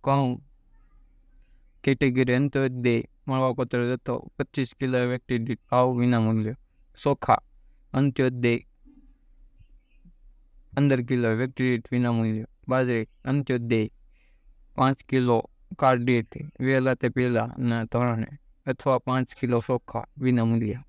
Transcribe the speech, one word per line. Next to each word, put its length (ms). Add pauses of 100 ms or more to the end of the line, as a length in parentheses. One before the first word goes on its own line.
ઘઉં 380 (1400)
કેટેગરી 500
અંત્યોદય 680 (260)
મળવાપત્ર 680
જથ્થો 240 (200)
પચીસ 320 (100)
કિલો 280
વ્યક્તિ 300
દીઠ 220 (100)
ભાવ 260
વિનામૂલ્યે. 580 (480)
ચોખા 360 (540)
અંત્યોદય 640 (2250)
પંદર 300
કિલો 340
વ્યક્તિ 280
દીઠ 280
વિનામૂલ્યે. 520 (240)
બાજરી 380 (180)
અંત્યોદય 680 (840)
પાંચ 300
કિલો 460 (280)
કાર્ડ 240
દીઠ 340 (240)
વહેલા 340
તે 140
પહેલાના 760
ધોરણે 440 (380)
અથવા 320
પાંચ 360
કિલો 320
ચોખા 380 (140)
વિનામૂલ્યે. 600 (100)